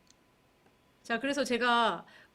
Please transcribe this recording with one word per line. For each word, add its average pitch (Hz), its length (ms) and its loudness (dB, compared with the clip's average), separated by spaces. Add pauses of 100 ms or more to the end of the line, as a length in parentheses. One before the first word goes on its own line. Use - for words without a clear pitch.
(1040)
자, 226 180 -4
그래서 277 240 -2
제가 233 640 0 (280)